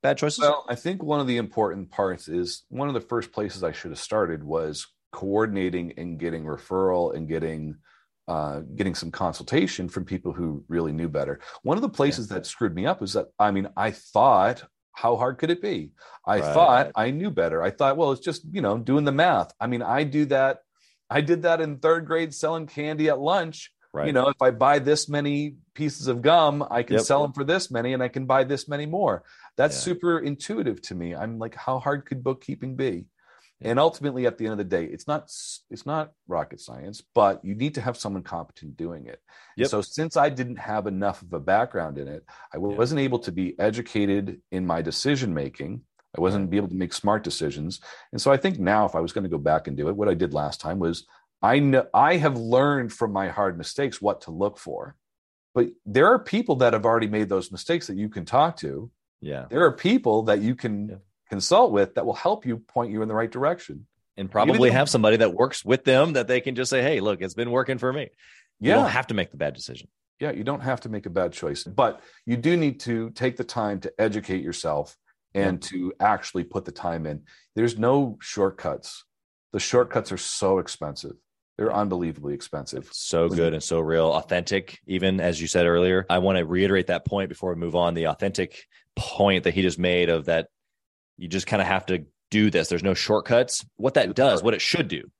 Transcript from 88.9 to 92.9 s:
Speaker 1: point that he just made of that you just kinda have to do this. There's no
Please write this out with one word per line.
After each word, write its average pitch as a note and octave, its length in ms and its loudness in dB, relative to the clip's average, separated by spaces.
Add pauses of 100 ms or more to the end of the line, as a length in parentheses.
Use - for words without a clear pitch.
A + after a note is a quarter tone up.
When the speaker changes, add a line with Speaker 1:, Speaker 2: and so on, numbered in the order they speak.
Speaker 1:
point G2 480 2
that F2 100 2
he F#2+ 80 2
just E2+ 180 2
made F2 300 4
of D#2+ 160 2
that E2 220 0 (680)
you F2+ 100 -12
just F2+ 200 -4
kinda G2 180 2
have F#2 220 0
to F2+ 180 -2 (260)
do G#2+ 180 4
this. E2 200 2
There's E2+ 140 -2
no F#2+ 100 2